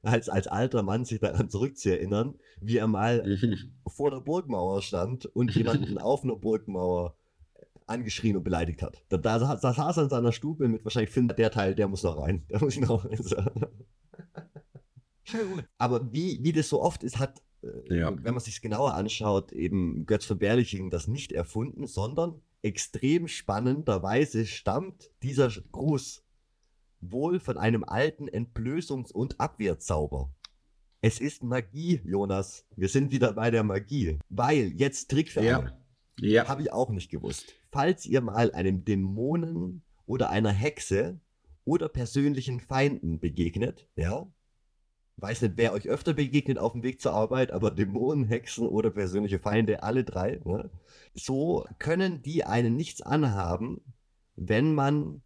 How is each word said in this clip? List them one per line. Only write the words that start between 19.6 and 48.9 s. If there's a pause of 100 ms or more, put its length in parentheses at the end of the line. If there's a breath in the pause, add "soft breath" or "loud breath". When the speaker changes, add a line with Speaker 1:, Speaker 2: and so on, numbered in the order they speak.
Speaker 1:
Götz
von
Berlichingen
das
nicht
erfunden,
sondern (200)
extrem
spannenderweise
stammt (120)
dieser (220)
Gruß (800)
wohl
von
einem
alten
Entblößungs-
und
Abwehrzauber. (680)
Es
ist
Magie,
Jonas. (100)
Wir
sind
wieder
bei
der
Magie.
Weil,
jetzt
Trick
für
Speaker 2:
Ja.
Speaker 1:
alle. (420)
Speaker 2:
Ja.
Speaker 1:
Hab
ich
auch
nicht
gewusst. (180)
Falls
ihr
mal
einem
Dämonen (220)
oder
einer
Hexe (420)
oder
persönlichen
Feinden
begegnet,
ja, (880)
weiß
nicht,
wer
euch
öfter
begegnet
auf
dem
Weg
zur
Arbeit,
aber
Dämonen,
Hexen
oder
persönliche